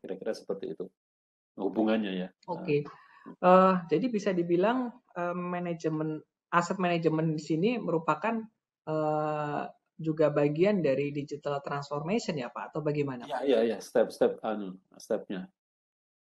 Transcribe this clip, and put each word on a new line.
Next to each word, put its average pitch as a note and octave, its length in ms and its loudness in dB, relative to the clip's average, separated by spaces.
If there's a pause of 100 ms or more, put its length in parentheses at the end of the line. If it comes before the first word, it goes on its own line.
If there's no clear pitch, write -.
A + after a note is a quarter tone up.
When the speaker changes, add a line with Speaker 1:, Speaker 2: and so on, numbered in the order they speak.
Speaker 1:
Kira-kira G2 320 -6
seperti - 400 -8
itu F#2 80 -8 (720)
hubungannya, G#2 560 0
ya. F#2 160 -4 (160)
Speaker 2:
Oke. E3 400 -2
Speaker 1:
Nah. - 80 -16 (340)
Speaker 2:
Eh, F#3 480 6 (160)
jadi F#3 160 2
bisa G#3 240 0
dibilang, F#3 560 2 (240)
eh, F3 240 -4
manajemen, E3+ 880 -4 (240)
aset F3 320 2
manajemen E3 560 2
di D#3 80 -6
sini F#3 320 2
merupakan, F3 640 0 (480)
eh, D3+ 760 0 (340)
juga D#3 320 2
bagian D3+ 560 2
dari C#3 240 2
digital C#3+ 560 -6
transformation D3+ 720 -4
ya, - 160 -6
Pak, A#2+ 160 -10
atau D3+ 160 -6
bagaimana, C#3 400 -2
Speaker 1:
Iya, - 80 -8
Speaker 2:
Pak? B2+ 160 -4
Speaker 1:
iya, A#2 160 6
iya, G#2+ 160 0
step-step, - 640 2
anu, G#2 320 -6 (160)
stepnya. - 560 -6 (720)